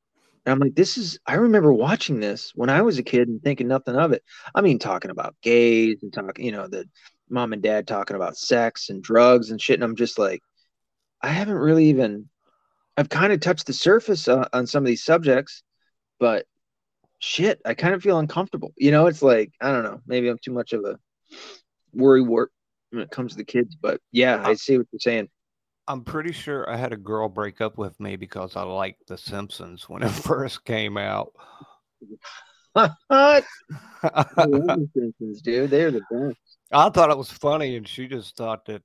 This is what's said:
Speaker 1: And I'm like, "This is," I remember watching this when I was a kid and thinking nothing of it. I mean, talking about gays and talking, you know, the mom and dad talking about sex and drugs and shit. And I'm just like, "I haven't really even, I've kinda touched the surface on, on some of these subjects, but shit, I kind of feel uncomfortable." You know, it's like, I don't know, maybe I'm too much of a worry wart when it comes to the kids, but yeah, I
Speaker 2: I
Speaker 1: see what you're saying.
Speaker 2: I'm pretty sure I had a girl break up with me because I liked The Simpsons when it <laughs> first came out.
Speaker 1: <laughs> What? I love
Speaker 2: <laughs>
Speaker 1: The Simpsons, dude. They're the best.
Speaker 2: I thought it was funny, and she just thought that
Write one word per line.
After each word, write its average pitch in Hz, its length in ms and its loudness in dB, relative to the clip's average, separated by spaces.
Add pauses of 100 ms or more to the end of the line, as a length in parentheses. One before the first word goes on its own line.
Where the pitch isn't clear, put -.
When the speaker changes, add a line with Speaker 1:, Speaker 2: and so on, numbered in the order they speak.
(440)
Speaker 1:
And 131 80 0
I'm 135 60 0
like, 139 160 0
"This 185 240 0
is," 175 280 -8
I - 100 -4
remember 208 360 6
watching 131 480 0
this 104 340 -8
when 120 140 -2
I 147 140 4
was 214 160 0
a 120 40 -2
kid 123 260 2
and 113 140 -8
thinking 131 260 -2
nothing 131 280 -2
of 156 160 2
it. - 100 0 (320)
I - 60 0
mean, 170 180 4
talking 92 320 -8
about - 320 -10
gays 113 600 4
and 101 100 -12
talking, 98 320 -10
you 117 80 -6
know, 98 140 -10
the 92 200 -12 (440)
mom 120 240 -4
and 104 80 -10
dad 107 240 0
talking 101 300 -6
about 90 200 -6
sex - 540 -2
and 98 120 -10
drugs 120 480 6
and 110 120 -8
shit. 135 140 2
And 120 80 -2
I'm 113 120 -4
just 117 220 -2
like, 101 240 -2 (800)
"I 135 60 -2
haven't 196 280 -2
really 156 300 4
even, 117 420 2 (680)
I've 147 100 0
kinda 185 300 0
touched 175 280 -2
the 143 60 -4
surface 185 560 0
on, 131 240 2
on 123 140 -2
some 143 160 -2
of 135 40 0
these 120 180 -2
subjects, 147 580 0 (560)
but 113 280 0 (760)
shit, - 440 -2
I 117 80 -4
kind 175 200 0
of 180 80 -4
feel 190 160 2
uncomfortable." 160 600 -6
You 143 140 4
know, 156 160 6
it's 160 140 -2
like, 117 380 4
I 131 120 -2
don't 120 120 -2
know, 101 220 -10
maybe 123 220 -2
I'm 120 140 -4
too 127 100 -12
much 120 200 -6
of 107 140 -4
a - 120 -8 (920)
worry 131 300 6
wart 117 280 0 (400)
when 117 120 -8
it - 80 -14
comes 123 220 -10
to 95 60 -20
the 104 60 -12
kids, 113 320 -4
but - 240 -4 (100)
yeah, 123 320 2
I 104 80 0
Speaker 2:
I 110 40 2
Speaker 1:
see 131 240 0
what 120 120 -2
you're 110 100 -14
saying. 113 280 -2 (600)
Speaker 2:
I'm 131 160 -8
pretty 156 260 -8
sure 147 400 -8
I 117 60 -8
had 120 160 -6
a 110 40 -8
girl 107 320 -6
break 101 320 -8
up 107 160 -6
with 101 220 -10
me 98 160 -10
because 92 400 -12
I 92 80 -8
liked 95 460 -8
The 92 100 -16
Simpsons 95 720 -14
when - 160 -8
it 113 60 0
<laughs> - 0 -
first 135 540 -6
came 107 320 -6
out. 101 360 -6 (680)
Speaker 1:
<laughs> - 720 -20
What? 190 220 2 (160)
I 277 340 6 (600)
love - 340 0
Speaker 2:
<laughs> - 80 -
Speaker 1:
The 147 500 0
Simpsons, 113 460 -6
dude. 131 280 -2
They're 156 200 2
the 113 200 -4
best. 135 280 -6 (320)
Speaker 2:
I 151 200 6
thought 165 200 4
it 143 80 0
was 135 140 -10
funny, 147 440 -2
and 107 120 -14
she 127 180 -14
just 127 300 -12
thought 110 300 -8
that 107 180 -12